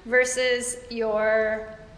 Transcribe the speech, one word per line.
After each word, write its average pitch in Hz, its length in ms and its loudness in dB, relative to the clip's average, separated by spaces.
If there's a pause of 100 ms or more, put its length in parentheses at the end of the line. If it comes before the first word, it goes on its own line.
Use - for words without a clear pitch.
versus 247 720 2 (120)
your 220 880 0 (200)